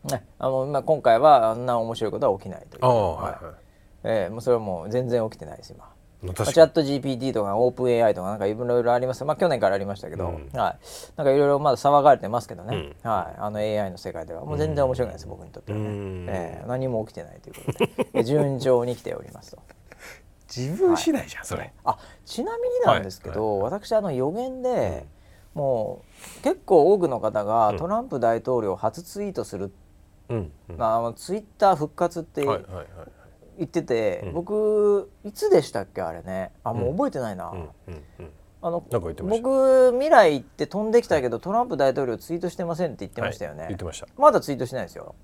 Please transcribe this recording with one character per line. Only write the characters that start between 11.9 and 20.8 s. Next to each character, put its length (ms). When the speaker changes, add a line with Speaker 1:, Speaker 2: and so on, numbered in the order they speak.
Speaker 1:
が 80
れ 80
て 80
ま 140
す 60
け 60
ど 100
ね。 300
Speaker 2:
う 40
ん。 20
Speaker 1:
は 260
い。 40
あ 100
の、 100
エ 180
ー 60
ア 40
イ 40
の 60
世 160
界 140
で 80
は。 100
も 80
う 40
全 180
然 100
面 80
白 120
く 40
な 40
い 20
で 40
す、 60
Speaker 2:
う 20
ん。 40
Speaker 1:
僕 140
に 60
と 80
っ 40
て 80
は 80
ね。 40
Speaker 2:
う 40
ん。 420
Speaker 1:
え 340
ー、 40
何 200
も 180
起 80
き 20
て 80
な 100
い 80
と 80
い 40
う 120
こ 80
と 60
で。 100
Speaker 2:
<laughs> 80
Speaker 1:
で、 20
順 360
調 260
に 100
来 60
て 140
お 80
り 80
ま 100
す 100
と。 80
Speaker 2:
自 220
分 220